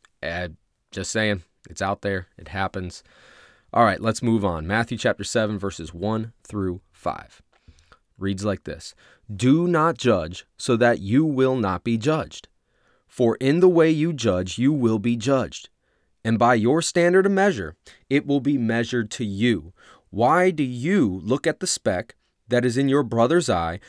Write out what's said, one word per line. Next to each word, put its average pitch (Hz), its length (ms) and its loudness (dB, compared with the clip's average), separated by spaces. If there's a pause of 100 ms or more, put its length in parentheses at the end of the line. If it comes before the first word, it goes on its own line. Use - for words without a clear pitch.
(220)
Uh, 85 260 -6 (420)
just 98 200 -8
saying, 107 320 -2 (280)
it's 90 120 -10
out 98 200 -4
there, 95 240 -4 (100)
it - 120 -18
happens. 95 540 -8 (720)
All 117 120 4
right, 95 160 2
let's 110 220 -2
move 113 220 2
on. 82 220 -2
Matthew 113 320 -2
chapter - 260 -2
seven, 107 340 -2
verses 87 360 -10
one 110 380 -4 (120)
through 92 380 -6 (100)
five - 480 -10 (800)
reads 98 260 -4
like 98 200 -4
this. - 300 -14 (400)
"Do 135 320 2
not 165 320 2
judge 92 480 0 (100)
so 123 200 0
that 120 240 2
you 113 240 2
will 131 320 2
not 95 260 -2
be 117 140 0
judged. 135 520 -4 (600)
For 117 280 0
in 143 240 0
the 185 80 8
way 165 220 6
you 160 220 0
judge, 92 460 -2
you 131 140 2
will 120 260 2
be 117 180 -2
judged. 117 540 -4 (520)
And 113 160 0
by 120 160 6
your 123 280 2
standard 175 440 4
of 202 60 0
measure, 160 420 0 (340)
it 143 180 0
will 143 140 2
be 139 180 0
measured 117 540 -2
to 123 120 -6
you. 98 480 -2 (380)
Why 156 400 2
do 156 120 -2
you 123 640 0
look 127 220 0
at 156 140 -2
the 185 60 -8
speck - 500 -4 (300)
that 120 200 0
is 117 100 -2
in 139 140 0
your 143 120 2
brother's 123 460 2
eye, 82 400 -2